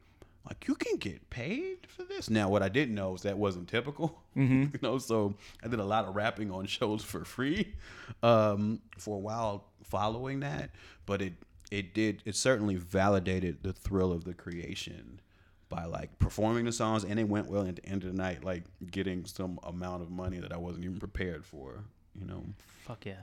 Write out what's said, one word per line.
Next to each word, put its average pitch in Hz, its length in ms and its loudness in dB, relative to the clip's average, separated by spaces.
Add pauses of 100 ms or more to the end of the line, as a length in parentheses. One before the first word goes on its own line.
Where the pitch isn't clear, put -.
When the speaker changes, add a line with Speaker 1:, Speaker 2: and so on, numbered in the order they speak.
(460)
Speaker 1:
Like, - 200 -12
you 277 80 2
can 440 220 -2
get - 340 -6
paid 262 560 -4
for - 180 -14
this? 381 260 -6
Now, 107 180 4
what 98 140 6
I 98 60 2
didn't 120 260 2
know 95 200 -2
is 90 80 -8
that 101 160 0
wasn't 90 300 0
typical. 143 560 -2
<laughs> - 20 -20 (100)
Speaker 2:
Mm-hmm. 131 260 6 (120)
Speaker 1:
You 139 60 -6
know, 127 180 2
so 107 360 2 (300)
I - 20 -6
did 117 140 0
a 98 40 0
lot 104 200 2
of 95 100 -6
rapping 107 380 0
on 95 140 -4
shows 107 360 0
for 87 220 -6
free, 151 500 -2 (480)
um, 107 580 6 (160)
for 104 200 -6
a - 20 -4
while 104 460 -2 (180)
following 117 580 -2
that. 143 300 -4 (340)
But 98 160 0
it, 92 120 0 (400)
it 98 220 -2
did, 107 300 4
it 104 120 -4
certainly 104 400 4
validated 92 880 4
the 92 80 0
thrill 92 400 2
of 85 100 -2
the 90 100 -6
creation 85 880 -10 (480)
by, 85 160 -4
like, 80 360 -6
performing 113 440 4
the 117 60 0
songs, 110 340 2
and 104 140 0
it 113 100 4
went 104 220 2
well 98 160 2
at 90 80 -4
the - 120 -14
end 95 180 -2
of 90 80 -6
the 95 40 -2
night, 90 280 -2
like, 87 180 -4 (260)
getting 92 360 -2
some 92 400 -6
amount 90 380 -6
of 85 100 -10
money 92 260 -4
that 85 140 -8
I 85 60 -6
wasn't 87 260 -6
even 90 140 -4
prepared 92 460 -4
for, 67 380 -14 (320)
you 95 100 -10
know? 92 200 -8 (400)
Speaker 2:
Fuck - 220 -12
yeah. 95 160 -8